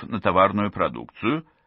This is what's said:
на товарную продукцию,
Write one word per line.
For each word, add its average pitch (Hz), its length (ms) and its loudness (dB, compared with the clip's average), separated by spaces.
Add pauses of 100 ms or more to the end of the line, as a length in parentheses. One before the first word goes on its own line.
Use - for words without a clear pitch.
на - 180 -8
товарную 98 500 2
продукцию, 92 760 -4 (220)